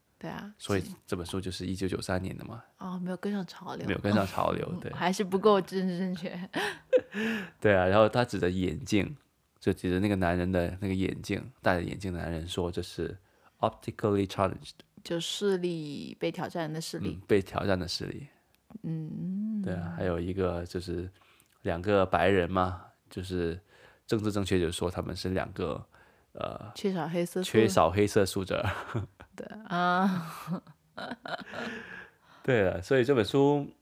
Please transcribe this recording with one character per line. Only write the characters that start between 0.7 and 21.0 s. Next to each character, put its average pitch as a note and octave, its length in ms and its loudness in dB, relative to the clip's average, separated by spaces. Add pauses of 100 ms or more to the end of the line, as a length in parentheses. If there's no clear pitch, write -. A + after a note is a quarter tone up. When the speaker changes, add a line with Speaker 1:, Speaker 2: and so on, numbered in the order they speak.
Speaker 2:
以 F#3 40 0
Speaker 1:
是。 G3 100 -8 (160)
Speaker 2:
这 F#2+ 100 -2
本 F2 80 -6
书 F#2+ 160 -4
就 F#2 80 -6
是 F#2 160 -6
一 F#2+ 100 -2
九 F#2 120 -2
九 F2+ 120 -2
三 F#2 220 -2
年 F#2+ 160 -6
的 - 80 -12
嘛。 A2+ 180 -12 (140)
Speaker 1:
哦， F#3 260 -8
没 F3+ 60 -4
有 F#3 80 -6
跟 G3+ 160 -4
上 G3+ 140 -2
潮 - 280 -12
流。 C3+ 120 -8
Speaker 2:
没 G2+ 60 0
有 - 60 -2
跟 G2+ 140 2
上 G#2 140 4
潮 G1+ 240 0
流， - 220 -2
Speaker 1:
<laughs> F3+ 60 -6
Speaker 2:
对。 - 140 -8
Speaker 1:
还 F3+ 180 0
是 G3+ 120 0
不 F#3+ 160 0
够 G3+ 200 8
政 F#3 280 -2
治 F3 100 -2
正 F#3 180 -2
确。 F3 240 -8 (600)
Speaker 2:
<laughs> G#3+ 580 -4
对 G#2 160 6
啊， F#2 120 4
然 F#2+ 100 6
后 A2 100 10
他 A#2+ 160 2
指 G#2 160 -2
着 F2+ 120 2
眼 F2+ 340 0
镜， G#2 320 2 (420)
就 G2 140 2
指 F#2 160 -2
着 F2+ 100 4
那 G#2 80 4
个 G2+ 80 2
男 F2 220 2
人 F2+ 140 0
的 F#2 280 0
那 G2 80 -4
个 F#2+ 60 0
眼 F#2+ 300 0
镜， F#2 200 -4 (200)
戴 F#2 140 4
着 F2 60 0
眼 - 140 -6
镜 F#2+ 160 -6
的 F2 60 -6
男 E2 120 -4
人 E2 160 -4
说 F2 240 -2
这 F2 100 -4
是 - 360 -6 (420)
optically G#2 680 0
challenged。 G2 480 -2 (300)
Speaker 1:
就 E3+ 160 -4
视 G3 380 0
力 D#3 600 -6
被 E3 140 -2
挑 E3 160 -4
战 D#3+ 240 -4
的 D#3+ 80 -6
视 E3 200 -6
力。 F2+ 200 -4
Speaker 2:
嗯， - 80 -14
被 G2+ 140 6
挑 - 240 -4
战 G2 120 2
的 F2+ 80 -2
视 - 200 -6
力。 - 220 -10 (560)
Speaker 1:
嗯。 E3+ 800 -6
Speaker 2:
对 G#2 120 -4
啊， E2+ 240 -4
还 F#2+ 80 -2
有 F2 120 0
一 F2 140 -2
个 F2+ 340 -2
就 F2+ 140 -6
是 F2 300 -6 (540)